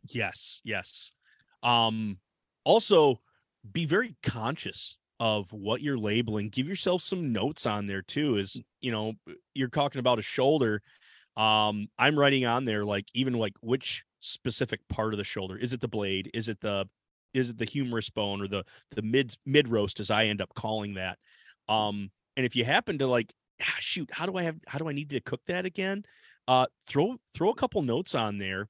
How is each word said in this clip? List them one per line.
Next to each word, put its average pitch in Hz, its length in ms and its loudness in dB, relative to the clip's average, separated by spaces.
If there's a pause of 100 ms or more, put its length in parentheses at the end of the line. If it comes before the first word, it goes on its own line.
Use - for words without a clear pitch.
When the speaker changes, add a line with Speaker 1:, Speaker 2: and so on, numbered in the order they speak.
Speaker 1:
Yes, - 600 -6
yes. - 480 -8 (500)
Um, 110 560 2 (460)
also, 160 560 6 (500)
be 165 160 -2
very 185 360 0
conscious - 760 -4 (220)
of 107 320 0
what 107 300 -2
you're 143 160 0
labeling. 107 520 0
Give 127 180 -2
yourself 185 340 0
some 170 300 -2
notes 110 340 -2
on 104 200 -2
there 98 160 -4
too, 143 340 0
is, 98 200 -2
Speaker 2:
Mm. 117 60 -10 (180)
Speaker 1:
you 127 100 -4
know, 110 240 -2 (400)
you're 131 140 0
talking 143 320 0
about 123 180 4
a 107 40 -4
shoulder. 127 600 2 (540)
Um, 107 520 2 (100)
I'm 143 200 4
writing 139 280 4
on 120 200 2
there, 107 180 0
like, 101 300 -2
even, 127 200 0
like, 110 260 -2
which - 440 -4 (160)
specific - 680 -4
part 110 260 -2
of 104 40 -4
the 101 60 -4
shoulder. 95 340 -6
Is 120 140 -2
it 123 80 -6
the 123 80 -4
blade? 98 460 -2
Is 113 140 -2
it 107 120 -6
the, 98 280 -2 (460)
is 127 160 2
it 110 80 -12
the 110 80 0
humerus 120 440 -2
bone 101 320 -2
or 98 60 -4
the, 98 160 -2 (280)
the 107 100 -4
mid, 120 340 0 (100)
mid 135 220 4
roast, 107 320 -2
as 101 100 -4
I 110 160 4
end 104 160 -2
up - 120 -8
calling 107 400 -6
that? 92 240 -8 (600)
Speaker 2:
Mm. 107 100 2
Speaker 1:
Um, 101 240 -6 (240)
and 127 100 0
if 120 100 -2
you 120 80 2
happen 165 340 0
to, 131 100 2
like, 120 260 0 (280)
"Ah, - 180 -2
shoot, - 320 -6
how 170 140 -6
do 185 120 -4
I 175 60 -2
have, 160 140 -4 (100)
how - 100 -6
do 160 100 -4
I 147 40 -4
need 143 180 -6
to 135 100 -2
cook - 260 -6
that 180 200 -4
again?" 196 380 -4 (440)
Uh, 127 180 6 (200)
throw, 208 320 0 (160)
throw 180 160 2
a - 60 0
couple - 260 0
notes 117 320 0
on 107 240 0
there. 95 320 -4